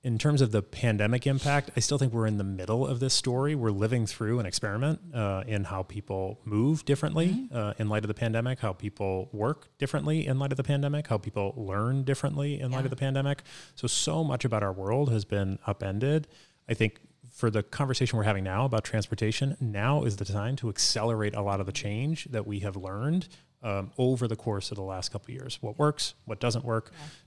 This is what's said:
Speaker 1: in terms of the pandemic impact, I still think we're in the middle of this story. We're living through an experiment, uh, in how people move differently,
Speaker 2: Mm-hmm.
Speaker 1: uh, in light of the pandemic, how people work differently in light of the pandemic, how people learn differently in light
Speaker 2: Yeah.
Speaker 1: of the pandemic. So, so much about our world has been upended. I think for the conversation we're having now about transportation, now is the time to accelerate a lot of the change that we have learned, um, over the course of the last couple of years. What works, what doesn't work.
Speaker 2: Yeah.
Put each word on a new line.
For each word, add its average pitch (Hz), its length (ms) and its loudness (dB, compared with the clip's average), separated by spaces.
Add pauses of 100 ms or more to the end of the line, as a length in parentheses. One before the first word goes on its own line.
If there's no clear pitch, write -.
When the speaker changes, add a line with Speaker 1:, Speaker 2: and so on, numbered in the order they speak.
Speaker 1:
in 113 160 0
terms 147 240 4
of 113 100 4
the 107 80 6
pandemic 110 640 2
impact, 139 520 2
I - 20 2
still 143 160 2
think 127 160 2
we're 113 140 2
in 107 100 2
the 101 80 0
middle 98 420 0
of 127 140 -2
this 131 140 2
story. 131 400 2
We're 113 160 2
living 110 360 2
through 113 320 -2
an 113 60 0
experiment, 110 560 -2 (140)
uh, 98 320 0
in 104 180 0
how 95 180 -4
people 98 640 -6
move 123 400 2
differently, 156 440 2
Speaker 2:
Mm-hmm. 226 280 -2
Speaker 1:
uh, 107 220 -2
in 107 100 0
light 107 160 0
of 104 40 -2
the 107 60 -2
pandemic, 117 460 0
how 110 140 -2
people 95 580 -4
work 110 360 -2 (100)
differently 151 480 0
in 131 120 2
light 135 140 0
of 135 60 -2
the 139 60 -2
pandemic, 143 420 0
how 113 100 2
people 98 400 -2
learn 113 480 0
differently 143 560 -2
in 127 100 -2
light 131 100 -2
Speaker 2:
Yeah. 131 40 -2
Speaker 1:
of 131 60 -2
the 131 60 -6
pandemic. 139 480 0 (320)
So, - 100 -4
so - 360 2
much 135 220 0
about 110 180 2
our 98 120 0
world 117 360 2
has 107 140 2
been 98 420 0
upended. 110 600 0 (400)
I 117 60 2
think 110 260 2 (320)
for - 160 0
the 104 140 2
conversation 131 560 0
we're 104 60 2
having 98 200 2
now 98 220 2
about 113 180 0
transportation, 110 760 0
now 117 460 0
is 98 140 0
the 104 80 -4
time 107 300 -2
to 120 120 -4
accelerate 107 680 0
a 107 60 -2
lot 98 200 0
of 92 60 -2
the - 60 -6
change 123 540 -4
that 110 200 -4
we 104 140 -4
have 98 160 -4
learned, 107 500 -2 (360)
um, 98 340 -2
over 127 320 4
the 110 80 0
course 101 340 -4
of 101 60 -6
the 95 60 -8
last 95 280 -6
couple - 240 -10
of - 60 -10
years. 127 220 -10
What 110 160 -8
works, 151 340 0 (140)
what 110 120 -6
doesn't 117 280 0
work. 113 260 -2
Speaker 2:
Yeah. - 60 -20 (280)